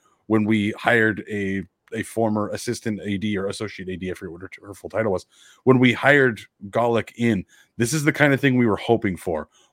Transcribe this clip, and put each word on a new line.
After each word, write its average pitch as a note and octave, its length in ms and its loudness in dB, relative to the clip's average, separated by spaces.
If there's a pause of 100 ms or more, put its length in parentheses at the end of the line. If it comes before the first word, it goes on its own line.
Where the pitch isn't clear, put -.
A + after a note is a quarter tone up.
(260)
when A2 180 2
we G#2+ 280 2
hired A2 600 2
a, G2 320 -4 (300)
a A2+ 100 -6
former G#2+ 460 -2
assistant G#2 560 -6
A G2+ 120 -4
D G#2 200 -4
or F#2+ 100 -4
associate G2 400 -10
A F#2 80 -8
D, F2+ 160 -8
I - 20 -8
forget F2 200 -14
what F2 80 -18
her, F#2 100 -16 (100)
her G2+ 120 -18
full - 160 -16
title G#2+ 240 -2
was. F2+ 120 -4 (380)
When C3 160 6
we B2 140 4
hired C3+ 480 4 (280)
Golic A#2 460 0
in, A2+ 300 2 (320)
this B2 160 -2
is D#3 100 -2
the D3+ 80 2
kind C#3+ 220 4
of C3 80 0
thing C3 160 4
we B2 100 4
were G2+ 80 2
hoping G#2+ 400 0
for, D#2 320 -6 (260)